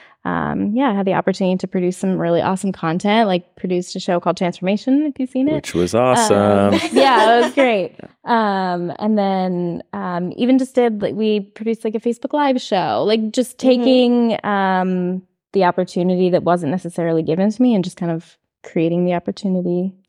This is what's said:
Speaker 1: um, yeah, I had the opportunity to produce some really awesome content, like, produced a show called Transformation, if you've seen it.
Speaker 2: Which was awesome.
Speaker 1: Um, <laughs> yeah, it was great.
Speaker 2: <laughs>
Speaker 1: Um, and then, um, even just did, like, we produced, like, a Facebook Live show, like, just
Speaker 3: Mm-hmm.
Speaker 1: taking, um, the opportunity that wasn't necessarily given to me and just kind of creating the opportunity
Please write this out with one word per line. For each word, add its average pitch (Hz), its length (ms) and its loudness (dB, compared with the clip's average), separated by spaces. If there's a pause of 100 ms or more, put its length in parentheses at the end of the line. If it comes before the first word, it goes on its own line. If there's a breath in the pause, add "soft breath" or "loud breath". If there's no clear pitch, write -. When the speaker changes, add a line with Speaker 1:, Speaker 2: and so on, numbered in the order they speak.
(240 loud breath)
Speaker 1:
um, 180 500 -2
yeah, 262 160 0
I 202 40 0
had 196 120 -2
the 185 80 0
opportunity 185 440 0
to 185 100 -8
produce 185 300 -2
some 190 200 -2
really 170 220 0
awesome 190 320 -2
content, 208 560 0
like, 180 280 -4
produced 180 400 -6
a 190 40 -8
show 175 200 -2
called 175 180 -2
Transformation, 196 680 -2
if 277 140 -6
you've 262 100 -6
seen 262 180 -2
it. 311 60 0
Speaker 2:
Which - 200 -6
was 87 200 0
awesome. 104 800 4
Speaker 1:
Um, - 120 0
<laughs> - 60 -8
yeah, 240 460 4
it 240 40 4
was 247 120 -2
great. 226 460 0
Speaker 2:
<laughs> - 40 -18 (200)
Speaker 1:
Um, 190 760 0
and 214 180 0
then, 185 680 -2 (120)
um, 180 420 -6
even 254 220 2
just 254 160 -4
did, 233 260 0
like, 208 140 -4
we 214 260 0
produced, 220 420 -6
like, 220 120 -4
a 226 60 -6
Facebook 240 340 -4
Live 277 260 0
show, 151 460 -2
like, 220 240 0
just - 260 -4
Speaker 3:
Mm-hmm. 254 240 4
Speaker 1:
taking, 240 640 4
um, 185 800 0 (320)
the 190 100 4
opportunity 180 640 0
that 175 140 2
wasn't 170 280 0
necessarily 170 520 -2
given 185 280 0
to 214 120 -2
me 247 120 4
and 190 80 2
just 180 140 -8
kind 170 160 -4
of 165 240 -10 (280)
creating 175 420 0
the 180 80 0
opportunity 185 800 -4 (140)